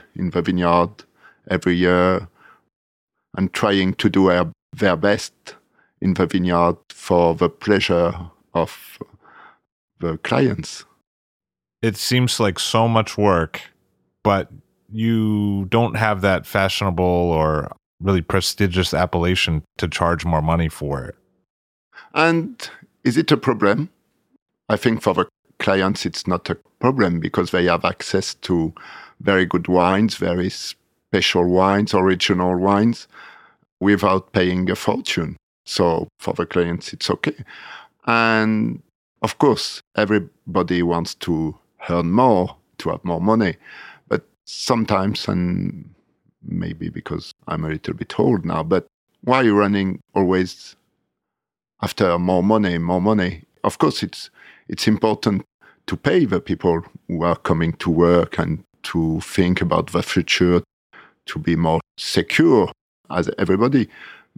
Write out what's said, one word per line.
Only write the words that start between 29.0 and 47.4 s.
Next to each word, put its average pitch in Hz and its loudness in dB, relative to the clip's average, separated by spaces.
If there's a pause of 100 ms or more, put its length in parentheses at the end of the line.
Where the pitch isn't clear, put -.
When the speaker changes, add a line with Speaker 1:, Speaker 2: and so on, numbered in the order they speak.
Speaker 1:
very 95 2
good 87 -2
wines, 92 2
very 90 -2
special - -2
wines, 95 2
original 92 2
wines, 101 0 (720)
without 95 2
paying 90 0
a 92 -2
fortune. 82 -4 (300)
So 82 0 (120)
for - -6
the 87 -4
clients, 87 -4
it's - -6
okay. - -4 (680)
And 113 0 (400)
of - -4
course, - 0 (140)
everybody 95 -2
wants 85 -2
to 80 -4 (320)
earn 85 -2
more, 104 2 (220)
to - -6
have 87 -8
more 85 -4
money. 104 2 (500)
But - -2 (220)
sometimes, 104 -2
and 90 -4 (540)
maybe 85 -8
because - -10 (140)